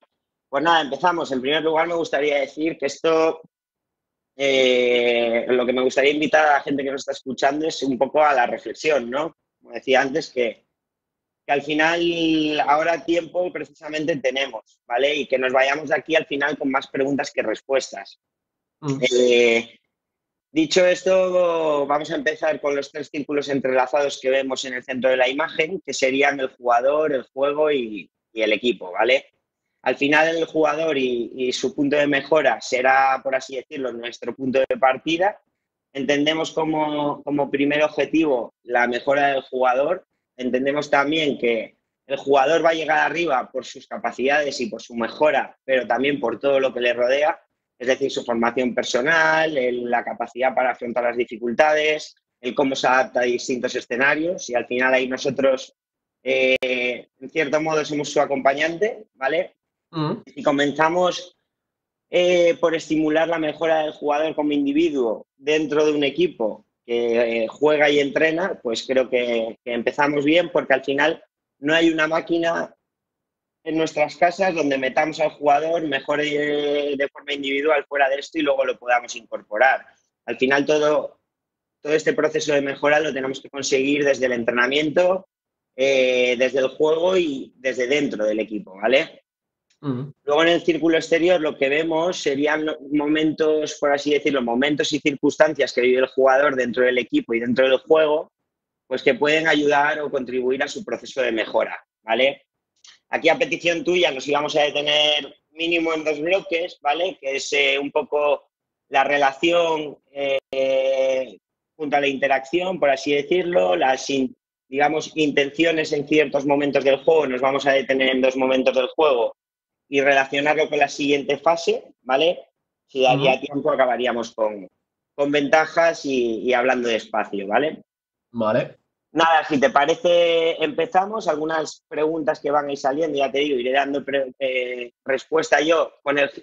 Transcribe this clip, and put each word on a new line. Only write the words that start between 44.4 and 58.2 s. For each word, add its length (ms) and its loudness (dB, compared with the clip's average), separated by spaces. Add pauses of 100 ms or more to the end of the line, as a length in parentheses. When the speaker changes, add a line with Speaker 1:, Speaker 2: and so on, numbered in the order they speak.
Speaker 1:
y 60 -2
por 160 -10
su 120 -20
mejora, 720 0
pero 220 0
también 320 0
por 200 -4
todo 220 2
lo 140 -2
que 60 -6
le 120 2
rodea, 480 0 (380)
es 100 -6
decir, 220 0
su 120 -6
formación 520 0
personal, 800 0
el, 340 -2
la 140 0
capacidad 500 -4
para 180 0
afrontar 320 -4
las 120 0
dificultades, 1000 0 (240)
el 160 -6
cómo 220 0
se 100 -2
adapta 340 2
a 20 2
distintos 520 -2
escenarios, 760 -2
y 40 -8
al 120 0
final 260 0
ahí 160 2
nosotros, 640 -2 (480)
eh, 880 0 (100)
en 120 -16
cierto 320 -2
modo, 200 0
somos 280 -6
su 100 0